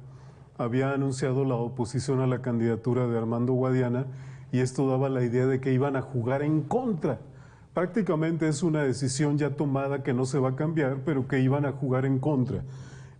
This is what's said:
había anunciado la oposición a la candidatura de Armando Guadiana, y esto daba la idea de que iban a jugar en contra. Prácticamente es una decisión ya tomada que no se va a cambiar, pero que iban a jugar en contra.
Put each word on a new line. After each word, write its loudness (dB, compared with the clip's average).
había 0
anunciado 0
la 2
oposición -2
a 2
la 0
candidatura 0
de 0
Armando 0
Guadiana, 2
y 2
esto 0
daba 2
la 0
idea 2
de 2
que 0
iban 2
a 0
jugar -2
en 2
contra. -2
Prácticamente 0
es 0
una 2
decisión 0
ya 0
tomada 0
que 0
no 0
se 0
va 2
a -2
cambiar, 0
pero 0
que 0
iban 4
a -2
jugar 0
en 2
contra. 0